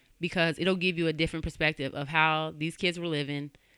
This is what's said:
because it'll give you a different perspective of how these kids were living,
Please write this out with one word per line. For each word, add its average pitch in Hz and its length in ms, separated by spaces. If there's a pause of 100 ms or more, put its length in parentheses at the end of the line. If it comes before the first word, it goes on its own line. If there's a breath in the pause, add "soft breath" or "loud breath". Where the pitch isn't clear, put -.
(180 soft breath)
because 165 400
it'll 190 180
give 180 200
you 165 120
a 156 40
different 160 320
perspective 156 500
of 139 140
how 156 480
these 156 220
kids 175 200
were 170 100
living, 143 420 (280 soft breath)